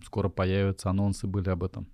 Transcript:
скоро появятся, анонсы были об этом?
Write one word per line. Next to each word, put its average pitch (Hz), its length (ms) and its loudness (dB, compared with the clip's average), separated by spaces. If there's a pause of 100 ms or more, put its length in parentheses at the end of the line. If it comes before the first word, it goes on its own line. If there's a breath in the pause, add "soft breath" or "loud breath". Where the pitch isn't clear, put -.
скоро 98 260 0
появятся, 95 600 0
анонсы 98 380 0
были 95 220 -2
об 90 140 0
этом? - 300 -6